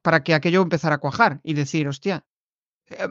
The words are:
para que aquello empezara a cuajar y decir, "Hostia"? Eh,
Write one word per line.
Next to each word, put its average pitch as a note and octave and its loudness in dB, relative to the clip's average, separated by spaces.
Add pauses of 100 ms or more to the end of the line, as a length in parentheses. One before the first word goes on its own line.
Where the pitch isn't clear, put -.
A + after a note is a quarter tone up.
para D#3+ 2
que E3 0
aquello E3+ 2
empezara E3 0
a D3 -2
cuajar D3 0
y D#3+ -4
decir, D3 -2
"Hostia"? D#3 -6 (640)
Eh, - -18 (140)